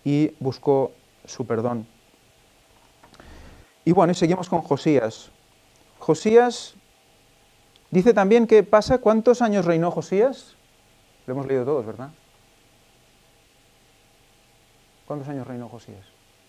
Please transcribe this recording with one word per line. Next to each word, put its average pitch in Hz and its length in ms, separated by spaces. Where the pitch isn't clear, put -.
y 147 360
buscó 135 500
su - 220
perdón. 117 400
Y 160 80
bueno, 180 200
y - 40
seguimos 180 320
con 170 140
Josías. 131 680
Josías 226 760
dice 185 240
también 220 340
que 214 160
pasa, 214 340
¿cuántos 226 440
años 202 240
reinó 170 260
Josías? 196 640
Lo 127 100
hemos 135 120
leído 131 180
todos, 131 220
¿verdad? 110 220
¿Cuántos 143 220
años 135 180
reinó 120 220
Josías? 107 360